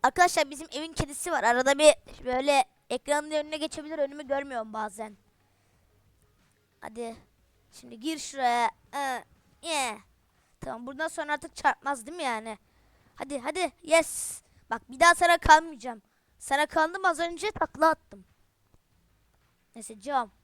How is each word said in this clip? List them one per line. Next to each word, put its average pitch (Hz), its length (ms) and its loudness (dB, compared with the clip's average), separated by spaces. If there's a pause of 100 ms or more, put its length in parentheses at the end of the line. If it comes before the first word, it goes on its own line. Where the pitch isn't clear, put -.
Arkadaşlar, 311 480 4
bizim 302 220 -14
evin 302 200 -8
kedisi 294 400 -6
var. 285 120 0
Arada 254 340 4
bir 302 160 10 (300)
böyle 269 400 2 (260)
ekranın 294 400 -2
önüne 302 260 -4
geçebilir. 302 420 -8
Önümü 285 280 -4
görmüyorum 262 460 -6
bazen. 214 440 -10 (1600)
Hadi. 226 360 -12 (560)
Şimdi 240 280 -20
gir 302 180 -6
şuraya. 240 520 0 (240)
Ee, 269 300 -6 (380)
yeah. 277 360 -4 (600)
Tamam, 240 260 -10
bundan 277 220 -6
sonra 294 240 -6
artık 294 240 -8
çarpmaz 269 500 -2
değil 320 100 -14
mi 349 60 -8
yani? 226 360 -6 (580)
Hadi, 277 220 -8
hadi. 302 340 -4 (100)
Yes. - 600 0 (280)
Bak, 226 200 -8
bir 262 100 -4
daha 339 140 8
sana 339 240 4
kalmayacağım. 294 640 4 (360)
Sana 285 280 0
kaldım, 339 380 -2
az 339 140 2
önce 339 320 -4
takla 320 400 2
attım. 202 340 -8 (1500)
Neyse, 220 260 -18
cam. 247 300 -2 (140)